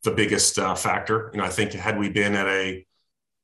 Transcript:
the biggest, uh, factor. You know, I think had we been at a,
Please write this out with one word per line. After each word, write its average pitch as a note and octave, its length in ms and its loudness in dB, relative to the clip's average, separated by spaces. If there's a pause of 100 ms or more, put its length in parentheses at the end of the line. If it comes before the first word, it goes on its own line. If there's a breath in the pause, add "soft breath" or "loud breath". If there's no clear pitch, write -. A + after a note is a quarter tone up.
the G#2+ 80 2
biggest, G#2 480 2
uh, F#2 160 0
factor. G#2+ 580 -2
You G#2 60 -4
know, F#2 60 0
I F#2 40 -2
think G2+ 240 -2
had G2+ 240 -2
we G2+ 120 0
been G2+ 260 2
at G2 120 2
a, F#2+ 380 -2 (580)